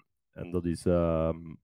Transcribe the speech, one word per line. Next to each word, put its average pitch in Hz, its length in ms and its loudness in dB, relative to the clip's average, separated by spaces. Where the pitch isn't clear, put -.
en - 180 -12
dat 87 160 -2
is, 85 200 -2
ehm, 82 760 2